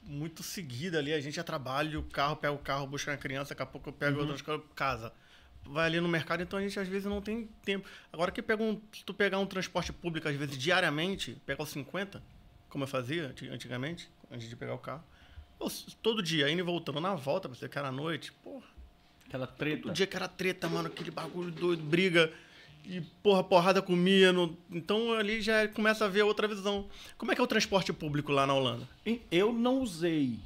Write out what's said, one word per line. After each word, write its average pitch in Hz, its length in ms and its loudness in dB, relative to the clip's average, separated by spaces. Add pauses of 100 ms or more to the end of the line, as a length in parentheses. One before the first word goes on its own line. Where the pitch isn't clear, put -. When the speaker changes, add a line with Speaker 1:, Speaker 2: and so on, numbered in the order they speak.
Speaker 1:
muito 151 400 -8
seguida 160 540 -4
ali, 147 140 -2
a 156 80 0
gente 139 140 -6
já 170 80 -6
trabalha, 151 560 -4
o 147 60 -4
carro, 147 320 0
pega 147 160 -2
o 139 60 -4
carro, 139 280 -4
busca 139 240 -6
uma 139 60 -2
criança, 135 340 -6
daqui 139 120 -8
a 127 40 -4
pouco - 220 -14
eu 143 40 -12
pego 143 240 0
Speaker 2:
Uhum. 147 60 -2
Speaker 1:
outras 143 200 -4
coisas, 151 220 -4 (100)
casa. 120 380 -2 (520)
Vai 156 220 0
ali 165 140 2
no 175 80 0
mercado, 165 340 0
então 185 160 -4
a 196 40 -2
gente 202 160 -4
às 190 100 -4
vezes 196 180 -4
não 202 140 -2
tem 214 280 -6 (160)
tempo. 196 240 -2 (240)
Agora 175 200 0
que 240 100 -6
pega 220 200 0
um, 214 180 0 (120)
se - 120 -18
tu 190 100 -10
pegar 190 240 2
um 196 80 2
transporte 185 460 -2
público, 160 360 -4
às 143 80 0
vezes 139 200 -4
diariamente, 165 800 0 (100)
pega 139 160 -4
o 151 40 -4
cinquenta, 180 560 -8 (460)
como 139 160 -4
eu 131 40 -6
fazia 135 400 -4
anti-, 131 200 -12
antigamente, 131 600 -8 (220)
antes 117 180 -10
de 120 80 -14
pegar 123 180 -8
o 127 40 -8
carro, 127 260 -10 (520)
pô, - 120 -4
s-, - 180 -8 (160)
todo 220 180 2
dia, 156 300 2
indo 170 80 2
e 185 40 0
voltando, 165 380 -2
na 190 140 0
volta, 147 340 -2
pra 127 80 -12
você 131 120 -10
que 131 100 -6
era 143 100 -4
à 131 40 -4
noite, 147 400 -4
porra. 269 320 -16 (640)
Speaker 2:
Aquela 131 180 -6
treta. 147 380 -4
Speaker 1:
Todo - 80 -6
dia 180 160 2
que 185 80 -8
era 180 100 -4
treta, 180 420 -2
mano, 165 200 -2
aquele 165 240 -10
bagulho 165 400 -6
doido, 165 320 0
briga, 170 480 4 (520)
e 185 160 -6 (220)
porra, 190 220 8
porrada 185 360 8
comia, 185 520 8
no, 175 240 2 (120)
então 220 440 0
ali 220 280 0
já 214 280 4
começa 214 360 2
a 208 40 2
ver 196 140 4
outra 214 260 4
visão. 202 380 -2 (300)
Como 226 140 -4
é - 60 4
que - 40 0
é 254 40 6
o - 20 2
transporte 202 460 2
público 147 400 -2
lá 139 160 4
na 139 60 4
Holanda? 127 340 0 (180)
Speaker 2:
E 226 240 0
eu 202 220 4
não 240 260 2
usei. 160 680 0